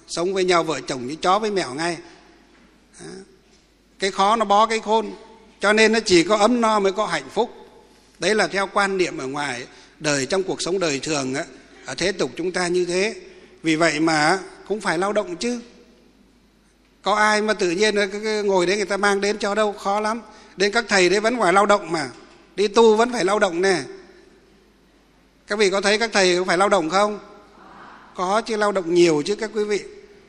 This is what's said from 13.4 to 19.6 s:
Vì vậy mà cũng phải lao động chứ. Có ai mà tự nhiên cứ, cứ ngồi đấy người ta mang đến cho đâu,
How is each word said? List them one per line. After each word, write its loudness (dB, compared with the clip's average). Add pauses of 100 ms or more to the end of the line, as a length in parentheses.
Vì 0
vậy 2
mà 2 (280)
cũng -4
phải -2
lao -2
động -4
chứ. -6 (1400)
Có 0
ai 2
mà 0
tự -2
nhiên 2
cứ, -2
cứ -4
ngồi 2
đấy 0
người -2
ta -4
mang 2
đến -2
cho -4
đâu, 0